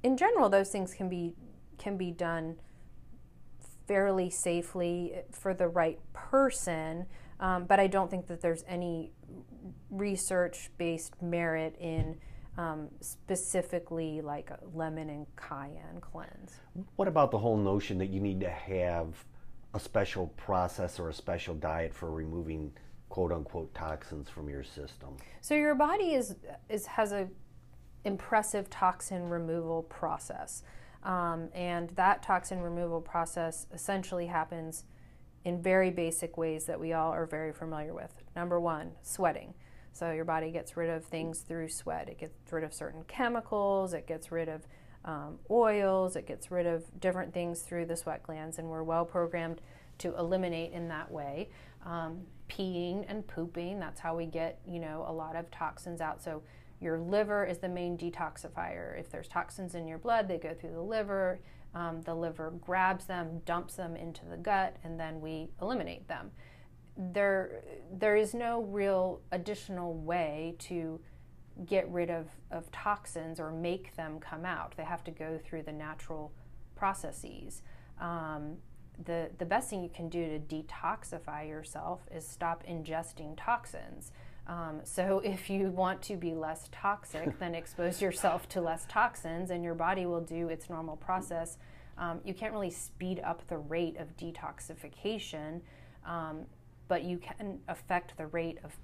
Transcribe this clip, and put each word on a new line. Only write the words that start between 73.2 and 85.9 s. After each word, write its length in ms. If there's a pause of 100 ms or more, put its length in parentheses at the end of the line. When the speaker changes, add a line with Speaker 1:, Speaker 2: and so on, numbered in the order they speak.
Speaker 1:
or 100
make 460
them 240
come 240
out. 320
They 80
have 200
to 60
go 320
through 200
the 100
natural 600 (440)
processes. 840 (380)
Um, 580 (440)
the, 360
the 60
best 260
thing 120
you 60
can 200
do 300
to 0
detoxify 1080
yourself 540 (100)
is 160
stop 400
ingesting 680
toxins. 760 (340)
Um, 380
so 340
<laughs> 60
if 260
you 200
want 320